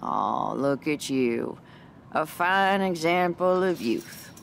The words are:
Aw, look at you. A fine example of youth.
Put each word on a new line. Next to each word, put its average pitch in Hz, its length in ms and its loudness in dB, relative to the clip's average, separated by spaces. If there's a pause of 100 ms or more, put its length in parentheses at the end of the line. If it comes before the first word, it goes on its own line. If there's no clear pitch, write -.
Aw, 104 520 -2
look 135 340 -2
at 147 220 -4
you. 120 480 -2 (540)
A 156 140 0
fine 190 560 2
example 180 840 2
of 180 180 0
youth. - 500 -4 (120)